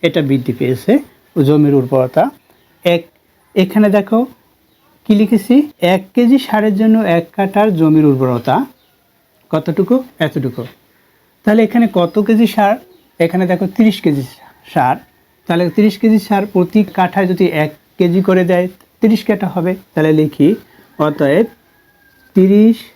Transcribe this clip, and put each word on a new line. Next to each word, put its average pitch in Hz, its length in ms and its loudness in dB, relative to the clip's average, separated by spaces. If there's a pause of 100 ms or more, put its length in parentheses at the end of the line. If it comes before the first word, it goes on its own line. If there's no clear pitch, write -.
এটা 165 240 0
বৃদ্ধি 131 320 -2
পেয়েছে 127 320 -4 (560)
জমির 147 320 2
উর্বরতা। 127 440 -2 (640)
এক, 175 160 0 (540)
এখানে 202 320 2 (100)
দেখো 208 220 0 (880)
কি 220 160 2
লিখেছি, 226 340 0 (380)
এক 190 80 0 (140)
কেজি 240 220 4 (100)
সারের 214 340 -2
জন্য 220 140 4 (220)
এক 170 80 -2 (120)
কাঠার 202 300 0 (120)
জমির 156 320 4
উর্বরতা 127 440 -2 (960)
কতটুকু? 180 440 -2 (300)
এতটুকু। 131 380 -6 (800)
তাহলে 214 240 2
এখানে 233 180 0 (120)
কত 175 180 -2 (120)
কেজি 226 280 2
সার? 208 200 0 (440)
এখানে 175 320 0
দেখো 185 140 -2 (100)
তিরিশ 220 300 2
কেজি 143 180 -2 (500)
সার, 131 220 0 (520)
তাহলে 170 160 -2 (120)
তিরিশ 208 260 2
কেজি 220 260 2
সার 202 160 -2 (100)
প্রতি 180 260 0 (180)
কাঠায় 185 340 0
যদি 180 140 0 (180)
এক 151 80 -4 (280)
কেজি 180 280 0
করে 185 240 2
দেয়, 180 160 0 (340)
তিরিশ 220 260 2
কাঠা 202 280 -2
হবে। 175 160 -2 (220)
তাহলে 156 260 0
লিখি, 151 300 2 (500)
অতএব 151 460 0 (920)
তিরিশ 208 420 4 (180)